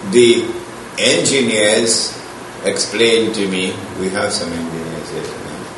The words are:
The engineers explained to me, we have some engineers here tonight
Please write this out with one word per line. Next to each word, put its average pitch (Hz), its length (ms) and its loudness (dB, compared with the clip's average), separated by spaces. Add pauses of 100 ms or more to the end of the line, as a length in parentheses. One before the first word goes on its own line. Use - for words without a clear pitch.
(100)
The 120 360 8 (520)
engineers 117 1160 2 (480)
explained 110 680 2
to 101 140 0
me, 92 260 -2 (260)
we 92 100 0
have - 220 -2
some - 200 -4
engineers 82 580 -8
here - 120 -6
tonight - 440 -10 (120)